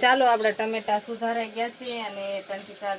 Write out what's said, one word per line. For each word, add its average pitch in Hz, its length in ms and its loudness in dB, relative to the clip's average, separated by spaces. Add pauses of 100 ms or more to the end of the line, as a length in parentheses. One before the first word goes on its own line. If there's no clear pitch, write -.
ચાલો, 254 240 6
આપણા 220 320 4
ટમેટા 214 480 0
સુધારાઈ 226 500 -4
ગયા 240 220 -4
છે 240 300 -8
અને 196 180 -8 (200)
ત્રણથી 202 360 -10
ચાર 196 160 -4